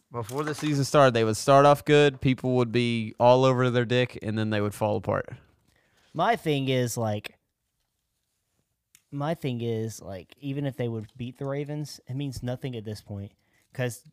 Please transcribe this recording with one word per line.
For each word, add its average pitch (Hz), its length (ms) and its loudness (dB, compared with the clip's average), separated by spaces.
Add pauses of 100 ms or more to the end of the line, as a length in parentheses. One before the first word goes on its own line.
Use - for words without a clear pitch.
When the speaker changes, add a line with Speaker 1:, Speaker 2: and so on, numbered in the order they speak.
(120)
Speaker 1:
before 123 320 -8
the 147 100 -6
season 143 300 -2
started 135 300 6
they 113 100 4
would 110 140 0
start 139 260 6
off 143 220 6
good, 147 340 4
people 127 360 0
would 123 160 2
be 117 460 0
all 127 280 6
over 127 240 4
their 120 160 0
dick, 123 360 0
and 110 160 -4
then 110 120 -2
they 104 100 0
would 104 140 -2
fall 104 220 -2
apart. 101 340 -4 (840)
Speaker 2:
My 196 240 0
thing 139 320 -2
is, 123 300 0
like, 107 400 -6 (1700)
my 143 240 -4
thing 123 280 -6
is, 113 400 -4
like, 90 380 -16
even 143 260 -6
if 127 100 -6
they 123 120 -4
would 113 180 -8 (100)
beat 123 220 -12
the 139 80 -8
Ravens, 147 520 -8 (100)
it 127 60 -10
means 139 280 -8
nothing 123 340 -8
at 107 80 -10
this 107 160 -10
point 101 320 -14 (400)
'cause 123 300 -6 (100)